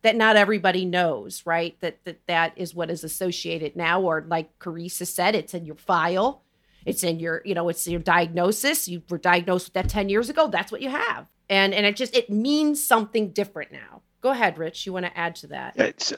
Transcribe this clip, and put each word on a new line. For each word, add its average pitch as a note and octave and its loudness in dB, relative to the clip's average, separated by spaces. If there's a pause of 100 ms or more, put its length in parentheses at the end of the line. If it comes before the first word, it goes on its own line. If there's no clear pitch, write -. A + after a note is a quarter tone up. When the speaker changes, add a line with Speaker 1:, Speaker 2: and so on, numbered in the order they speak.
Speaker 1:
that A3 4
not A3 6
everybody F#3+ 4
knows, F3 0
right? E3+ -2
That, - -6
that, - -14
that E3 2
is E3+ -8
what E3 -4
is E3+ -6
associated E3 -6
now, E3+ 2
or D#3+ 0
like E3 -4
Carissa F3 -8
said, G3 0
it's E3+ -4
in E3+ -8
your D3+ -14
file. F#3 0 (420)
It's - -4
in E3 0
your, E3 -4
you G3 -2
know, E3+ 0
it's E3 -4
your E3+ -2
diagnosis. F3 2
You F3 -8
were F3 -4
diagnosed F3+ 2
with - -10
that F#3 -2
ten G3+ -2
years G#3+ 2
ago. D4+ 2
That's G3 -4
what B3+ -8
you C4+ -6
have. - -4 (220)
And, G3 4
and G3+ 2
it G#3 0
just, B3+ -2
it A#3+ 2
means D4 2
something G#3+ 2
different G3 -6
now. - -20 (180)
Go B3+ 0
ahead, A3+ 0
Rich. E3 -6
You F#3+ -8
wanna F3+ -6
add E3+ -4
to - -18
that? C3 -12
Speaker 2:
Yeah, B3+ 4
it's, - -4